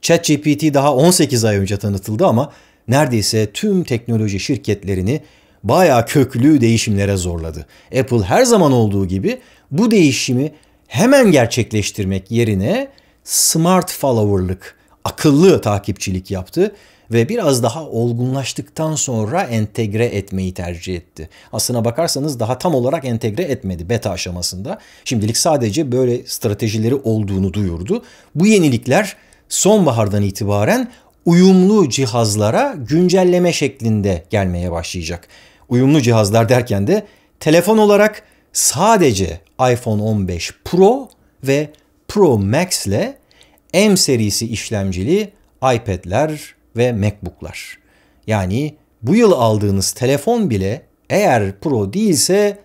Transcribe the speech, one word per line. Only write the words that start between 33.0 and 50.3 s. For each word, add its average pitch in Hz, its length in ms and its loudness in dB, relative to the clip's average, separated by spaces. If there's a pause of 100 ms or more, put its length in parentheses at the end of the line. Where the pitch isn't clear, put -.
şeklinde 107 760 -2
gelmeye 90 420 -2
başlayacak. 82 560 -8 (420)
Uyumlu 135 320 4
cihazlar 113 480 2
derken 117 380 0
de 190 200 0 (320)
telefon 175 380 2
olarak 208 460 4 (300)
sadece 131 880 0 (320)
iPhone 110 300 -2
on 107 240 -2
beş 87 260 -8 (120)
Pro 220 440 2 (340)
ve 139 260 -2 (380)
Pro 165 300 2
Max 127 500 -2
ile 190 300 -2 (560)
M 196 240 4
serisi 113 500 0
işlemcili 104 840 -4 (240)
iPad'ler 123 960 -4 (220)
ve 123 160 2
MacBook'lar. 95 840 -6 (480)
Yani 107 480 -2 (260)
bu 127 140 0
yıl 226 160 6
aldığınız 104 600 0
telefon 135 580 -2